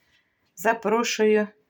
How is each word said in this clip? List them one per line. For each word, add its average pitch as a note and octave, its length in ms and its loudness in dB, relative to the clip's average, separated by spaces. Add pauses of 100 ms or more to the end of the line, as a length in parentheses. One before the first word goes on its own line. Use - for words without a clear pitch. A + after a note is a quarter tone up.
(560)
Запрошую, G#3+ 920 0 (220)